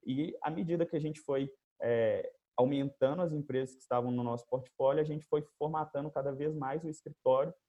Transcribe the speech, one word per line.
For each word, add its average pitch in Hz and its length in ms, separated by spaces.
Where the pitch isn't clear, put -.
E 135 360
à - 80
medida 170 360
que 170 100
a 147 40
gente 156 200
foi, 139 300
é, 113 480
aumentando 139 640
as 165 100
empresas 131 420
que - 80
estavam 123 280
no 123 120
nosso 120 260
portfólio, 135 520
a 151 40
gente 151 220
foi 151 160
formatando 151 520
cada 139 220
vez 147 220
mais 147 300
o 165 40
escritório 139 640